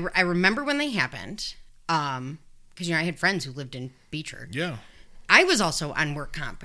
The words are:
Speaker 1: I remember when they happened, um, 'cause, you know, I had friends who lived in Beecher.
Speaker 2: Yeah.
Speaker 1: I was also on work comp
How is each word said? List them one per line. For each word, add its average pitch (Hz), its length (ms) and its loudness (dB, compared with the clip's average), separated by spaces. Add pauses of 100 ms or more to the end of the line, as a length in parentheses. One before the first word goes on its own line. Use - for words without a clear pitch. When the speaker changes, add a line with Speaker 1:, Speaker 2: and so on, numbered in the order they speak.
(160)
Speaker 1:
I 185 60 4
remember 185 420 4
when 285 140 0
they 294 140 -2
happened, 131 640 -4 (340)
um, 143 500 -2 (360)
'cause, 175 120 -8
you 170 60 0
know, 156 60 2
I 160 40 0
had 175 160 -4
friends 180 240 2
who 135 80 -10
lived 135 240 -10
in 127 160 -8 (200)
Beecher. 147 400 -10
Speaker 2:
Yeah. 147 260 -4 (500)
Speaker 1:
I 320 160 10
was 359 160 4
also 156 340 0
on 147 220 -2
work 147 160 -8
comp - 340 -8